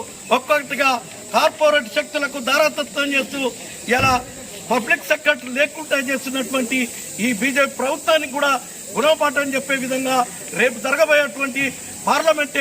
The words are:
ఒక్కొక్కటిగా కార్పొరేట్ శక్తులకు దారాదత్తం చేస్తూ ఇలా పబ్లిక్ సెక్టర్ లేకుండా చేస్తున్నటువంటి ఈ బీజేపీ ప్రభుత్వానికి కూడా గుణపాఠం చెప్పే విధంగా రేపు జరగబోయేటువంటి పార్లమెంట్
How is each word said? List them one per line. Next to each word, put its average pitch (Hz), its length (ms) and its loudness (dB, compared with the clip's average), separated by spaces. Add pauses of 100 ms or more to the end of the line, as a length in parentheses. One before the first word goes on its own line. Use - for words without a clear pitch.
(360)
ఒక్కొక్కటిగా 269 540 2 (440)
కార్పొరేట్ 294 600 4
శక్తులకు 285 420 -2 (120)
దారాదత్తం 294 640 2
చేస్తూ 269 260 -2 (560)
ఇలా 269 160 4 (580)
పబ్లిక్ 254 400 0
సెక్టర్ 294 300 2 (180)
లేకుండా 294 400 0 (120)
చేస్తున్నటువంటి 262 680 -2 (480)
ఈ 254 40 2 (100)
బీజేపీ 277 400 2
ప్రభుత్వానికి 302 580 0
కూడా 285 140 4 (440)
గుణపాఠం 285 580 2
చెప్పే 269 280 0
విధంగా 262 340 0 (440)
రేపు 233 240 2
జరగబోయేటువంటి 277 800 2 (440)
పార్లమెంట్ 302 540 2